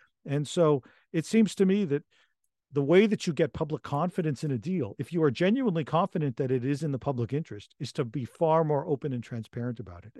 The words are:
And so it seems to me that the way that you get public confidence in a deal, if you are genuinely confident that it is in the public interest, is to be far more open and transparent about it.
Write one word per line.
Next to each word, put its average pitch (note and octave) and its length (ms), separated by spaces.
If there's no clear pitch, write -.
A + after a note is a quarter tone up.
And C#3+ 220
so D3+ 360
it D#3+ 140
seems A3 300
to G3 100
me G3 200
that C#3+ 180
the C#3+ 120
way F3+ 240
that G#3 180
you F3 80
get D3+ 180
public D3+ 300
confidence D#3 600
in D3+ 80
a B2+ 80
deal, C#3+ 400
if - 120
you E3 120
are C#3+ 80
genuinely F#3 520
confident D#3 540
that C3 140
it B2+ 120
is C#3 200
in D3+ 80
the C3 80
public B2 340
interest, A#2+ 460
is - 140
to C#3+ 120
be A#2 200
far D#3+ 380
more D3 240
open C#3+ 240
and B2 120
transparent A#2+ 560
about F2+ 260
it. A2+ 140